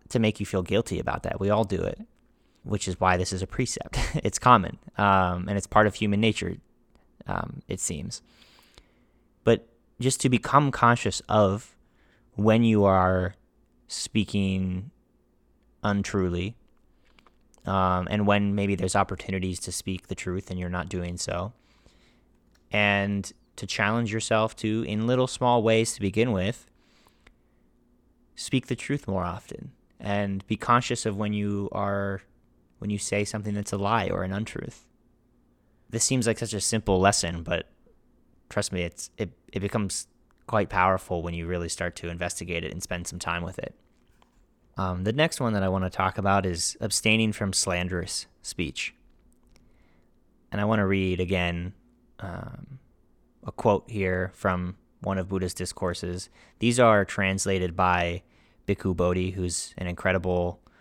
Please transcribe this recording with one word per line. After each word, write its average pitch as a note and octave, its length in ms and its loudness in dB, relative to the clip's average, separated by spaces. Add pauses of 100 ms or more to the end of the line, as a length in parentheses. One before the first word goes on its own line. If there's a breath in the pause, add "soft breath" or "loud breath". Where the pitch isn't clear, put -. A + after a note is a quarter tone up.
to B2 100 0
make A2 200 2
you G2+ 60 -4
feel F#2+ 160 0
guilty F#2+ 380 0
about - 240 -4
that. - 160 -6
We G2 100 0
all G#2+ 140 4
do F#2 180 -2
it, - 180 -4 (640)
which - 240 -4
is F2+ 120 -4
why F#2 180 4
this F2+ 160 -2
is F#2 80 -2
a F#2 60 -4
precept. - 580 -4
<laughs> - 180 -2
It's - 160 0
common, G#2+ 380 6 (200)
um, F#2+ 500 4
and G2+ 100 0
it's F#2+ 100 -4
part G#2+ 200 6
of G2 80 -2
human G2+ 260 0
nature, G#2+ 360 0 (720)
um, G1+ 400 -6
it F#2 120 -6
seems. - 420 -8 (1200 soft breath)
But - 240 2 (320)
just B2+ 220 0
to C3+ 80 2
become C3+ 420 4
conscious A#2 560 2
of G#2 480 2 (600 soft breath)
when A2 280 6
you G#2+ 220 6
are F#2 500 4 (520)
speaking F#2+ 1040 -2 (920)
untruly, G2 720 0 (1120)
um, F#2 440 2
and G#2 180 2
when G2+ 280 4
maybe G2+ 200 2
there's F#2 200 0
opportunities F#2 640 -2
to F2+ 100 -10
speak - 360 -6
the F#2+ 80 -8
truth F#2 340 -6
and F2+ 100 -6
you're F2+ 100 -4
not F2+ 200 -4
doing F2 280 -6
so. F2+ 360 -4 (1200 soft breath)
And G2+ 600 2 (240)
to - 100 -10
challenge A2 460 0
yourself A2 460 0
to, A2 300 -2
in G#2+ 200 -2
little B2+ 200 2
small A#2+ 360 2
ways A2+ 300 4
to - 80 -12
begin G#2+ 320 2
with, F#2+ 360 -2 (1700 soft breath)
speak - 320 -4
the B2 80 -4
truth - 320 -6
more F#2+ 160 0
often - 480 -8 (280)
and G2+ 480 -2
be A2 100 -2
conscious A#2+ 480 0
of G2+ 120 -2
when G#2 160 -2
you G2+ 380 -2
are, G2+ 500 -2 (580)
when G#2 100 -6
you G#2 80 -2
say G#2 260 -2
something G#2 300 -6
that's G#2 180 -6
a G#2+ 60 -2
lie G2+ 300 0
or F2+ 160 -2
an F#2+ 100 -4
untruth. - 520 -8 (1040)
This A2+ 140 -2
seems B2 240 2
like A2 120 2
such A2+ 140 -4
a G2+ 80 -2
simple G#2 380 2
lesson, E2+ 440 2
but E2+ 260 -4 (800)
trust - 240 -4
me, F2+ 80 -2
it's, - 360 -8
it, G2+ 140 -6 (200)
it F#2 100 -4
becomes G2+ 460 -2 (380)
quite G#2 240 0
powerful F#2 540 2
when E2+ 100 -4
you E2+ 140 -6
really F2 220 -4
start F2 280 -6
to E2+ 120 -8
investigate F2 540 -6
it - 100 -8
and F2 100 -10
spend F2 240 -6
some F2+ 120 -10
time E2+ 240 -4
with F2+ 160 -10
it. - 160 -10 (1000)
Um, F#2 280 -4
the G#2+ 100 0
next D#3 260 0
one A#2 140 0
that G2 100 0
I F#2+ 60 2
wanna F#2 200 0
talk F#2 280 -2
about G2 280 2
is E2+ 360 -4
abstaining A2 500 2
from G2 220 -4
slanderous F2 720 -2 (160)
speech. - 520 -6 (1600 soft breath)
And G2+ 80 -4
I G#2 60 0
wanna G#2+ 200 2
read F#2+ 340 2
again, F2 540 0 (460)
um, - 600 -12 (640)
a - 60 -10
quote - 380 2
here F#2 440 -2
from F2+ 440 -2 (240)
one G2 160 -2
of F#2 120 -4
Buddha's F#2 240 -2
discourses. F2+ 760 -6 (300 soft breath)
These A#2 200 2
are A2 260 8
translated F#2+ 720 0
by F2 480 2 (440 soft breath)
Bhikkhu F#2+ 280 0
Bodhi, F2+ 360 2
who's F2+ 460 -4
an F2+ 100 -6
incredible, F2+ 720 0 (200 soft breath)